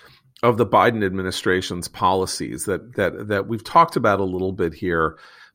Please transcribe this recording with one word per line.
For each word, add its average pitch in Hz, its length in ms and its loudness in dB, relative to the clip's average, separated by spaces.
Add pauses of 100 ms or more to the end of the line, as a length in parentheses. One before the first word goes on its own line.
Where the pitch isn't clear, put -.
(420)
of 117 160 4
the 117 80 4
Biden 107 380 4
administration's 92 840 -2
policies 90 800 -2
that, 104 300 -6
that, 104 320 -2
that 98 200 -2
we've 110 160 -6
talked 165 320 4
about 107 240 2
a 98 40 0
little 92 280 -2
bit 87 220 -2
here, 82 440 -2 (360)